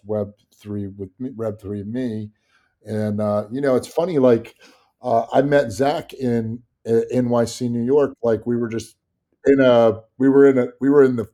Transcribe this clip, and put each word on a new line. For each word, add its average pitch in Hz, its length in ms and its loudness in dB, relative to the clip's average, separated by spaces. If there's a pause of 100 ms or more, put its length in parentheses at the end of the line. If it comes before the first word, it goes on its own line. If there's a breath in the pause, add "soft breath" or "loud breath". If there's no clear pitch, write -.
Web 104 260 -6 (240)
three 104 320 -10
with 98 220 -14 (100)
me, 127 120 -10
Web 110 280 -8
three 104 220 -10
and 101 100 -10
me. 110 400 -8 (540)
And, 107 340 -4
uh, 107 320 -2
you 131 100 -6
know, 135 140 0
it's 123 120 -2
funny, 165 320 -2
like, 120 360 2 (460 soft breath)
uh, 117 320 -2
I 127 80 4
met 139 300 0
Zach 139 420 -4
in, 117 480 -4 (260)
uh, 113 140 2 (100)
N 123 180 0
Y 120 160 2
C, 120 220 -8
New 117 160 -4
York. 135 300 2 (100)
Like, 113 220 0
we 120 100 -2
were 120 140 -4
just 113 260 -10 (500)
in 139 140 4
a, 117 420 4 (160)
we 131 120 2
were 139 180 8
in 135 100 4
a, 123 100 0 (120)
we 131 100 0
were 143 140 6
in 127 140 2
the 110 160 -6